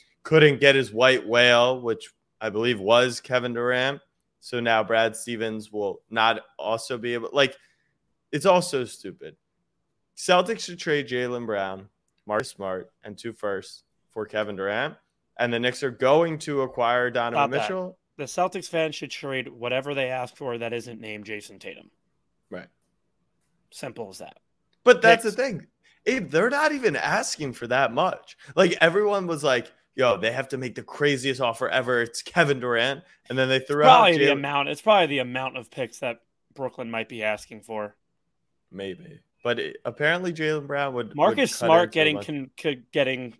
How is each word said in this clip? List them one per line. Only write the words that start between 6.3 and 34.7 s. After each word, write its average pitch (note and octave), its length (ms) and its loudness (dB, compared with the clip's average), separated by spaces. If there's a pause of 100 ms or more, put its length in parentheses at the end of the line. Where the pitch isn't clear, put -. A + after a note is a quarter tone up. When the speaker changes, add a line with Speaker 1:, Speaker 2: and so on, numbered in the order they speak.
Speaker 1:
also A2+ 400 -4
be A#2+ 160 -6
able, A2+ 180 -6
like, C3+ 240 2 (760)
it's D3+ 120 -4
all F3+ 160 6
so C#3 240 -4
stupid. E2+ 520 -14 (800)
Celtics F#3 440 2
should F3 180 -12
trade D3 300 -2
Jaylen B2 380 -4
Brown, G2 420 -4 (380)
Marcus G#2+ 240 -2
Smart, F#2 420 -8 (100)
and G#2 160 -16
two A#2 140 -10
firsts G2 500 -8 (280)
for A2 160 -10
Kevin G#2+ 280 -4
Durant. G#2+ 400 -4 (440)
And A#2+ 140 0
the A#2 60 -2
Knicks B2 240 -2
are C3+ 80 -2
going D3 500 2
to C#3+ 220 -4
acquire B2 480 -2
Donovan A#2+ 280 -2
Speaker 2:
Stop C#3 120 2
that. C3 120 -4
Speaker 1:
Mitchell. F#3 360 -8 (180)
Speaker 2:
The D3 80 -10
Celtics F3+ 440 -4
fans D#3+ 260 -2
should C#3 160 -12
trade C3 380 -8
whatever B2+ 440 -4
they C3 180 -2
ask B2+ 260 -8
for B2 220 -8
that A#2 140 -6
isn't A#2 280 -10
named G#2+ 240 -12
Jason G#2 340 -14
Tatum. F2+ 320 -18 (580)
Speaker 1:
Right. F2+ 200 -14 (1040)
Speaker 2:
Simple A#2 380 -12
as F#2+ 80 -18
that. - 180 -18 (480)
Speaker 1:
But A#3+ 180 6
that's A3+ 220 6
Speaker 2:
Knicks G#3 100 -2
Speaker 1:
the B3 80 -2
thing. B3 240 -6 (400)
Abe, A#3+ 240 -2
they're F#3 200 2
not D4 200 0
even B3+ 240 0
asking C#3 600 -4
for A#2+ 120 -12
that B2 260 2
much. - 440 -4 (180)
Like, F3 260 4
everyone G3 460 2
was D#3+ 160 -4
like, B2+ 300 0 (240)
"Yo, A#2 200 2
they A2 140 -2
have B2+ 200 -6
to C3 80 -6
make B2+ 180 -8
the A#2+ 80 -10
craziest C3+ 560 -2
offer A#2+ 280 -2
ever. A#2+ 340 0
It's A#2 200 -8
Kevin C#3+ 380 2
Durant." B2 420 0 (260)
And B2 80 -4
then C3 120 2
they C3 100 2
threw C#3+ 240 0
out A#3+ 200 10
Speaker 2:
Probably E3+ 160 6
the C#3 80 4
Speaker 1:
Jaylen D3 80 4
Speaker 2:
amount. C#3+ 340 -2
It's D3+ 140 -8